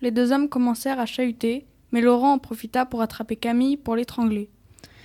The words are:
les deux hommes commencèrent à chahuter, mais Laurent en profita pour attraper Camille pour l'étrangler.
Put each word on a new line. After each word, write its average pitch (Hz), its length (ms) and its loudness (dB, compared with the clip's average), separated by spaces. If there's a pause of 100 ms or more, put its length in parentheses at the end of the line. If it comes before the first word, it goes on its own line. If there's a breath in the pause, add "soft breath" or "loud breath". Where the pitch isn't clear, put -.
les 247 100 -2
deux 240 200 2
hommes 285 180 2
commencèrent 247 500 -2
à 233 60 -2
chahuter, 240 600 -4 (260)
mais 233 100 2
Laurent 247 320 4
en 269 60 2
profita 233 460 -4
pour 240 160 -4
attraper 220 340 -4
Camille 247 420 0
pour 233 180 -4
l'étrangler. 220 540 -2 (560 soft breath)